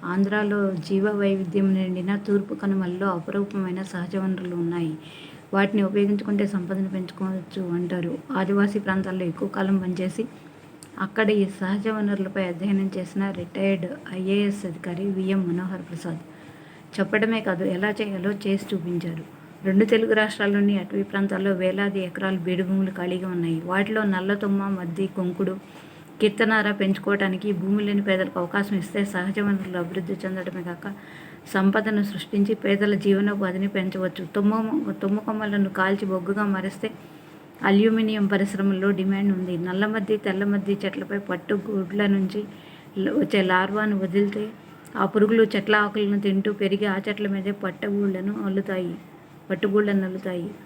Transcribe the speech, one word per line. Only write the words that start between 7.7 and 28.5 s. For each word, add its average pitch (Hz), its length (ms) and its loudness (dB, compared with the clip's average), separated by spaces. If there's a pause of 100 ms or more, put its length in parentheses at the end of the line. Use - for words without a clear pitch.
అంటారు 175 440 -2 (140)
ఆదివాసీ 202 460 2
ప్రాంతాల్లో 190 460 -2
ఎక్కువ 175 240 -4
కాలం 196 300 2
పనిచేసి 185 460 -2 (760)
అక్కడ 202 320 0
ఈ 208 140 4
సహజ 196 440 -2
వనరులపై 202 560 -2
అధ్యయనం 196 520 0
చేసిన 196 340 -2
రిటైర్డ్ 180 560 -2 (280)
ఐఏఎస్ 202 520 0
అధికారి 175 380 -6
విఎం 190 440 0
మనోహర్ 180 340 -4
ప్రసాద్. 165 360 -8 (840)
చెప్పడమే 214 400 2
కాదు, 190 240 -2
ఎలా 196 260 0
చేయాలో 202 400 -2
చేసి 196 440 -2
చూపించారు. 170 640 -4 (260)
రెండు 190 200 6
తెలుగు 220 280 4
రాష్ట్రాల్లోని 202 680 2
అటవీ 196 240 -2
ప్రాంతాల్లో 196 500 0
వేలాది 190 480 0
ఎకరాలు 190 380 -2
బీడు 180 260 0
భూములు 190 260 0
ఖాళీగా 180 380 -4
ఉన్నాయి. 165 360 0
వాటిలో 202 380 0
నల్ల 196 320 2
తుమ్మ, 202 340 0
మద్ది, 185 380 -4
కొంకుడు, 185 500 -2 (640)
కిత్తనార 214 520 4
పెంచుకోవటానికి 196 800 0
భూమి 196 300 0
లేని 202 200 2
పేదలకు 190 380 0
అవకాశం 202 360 0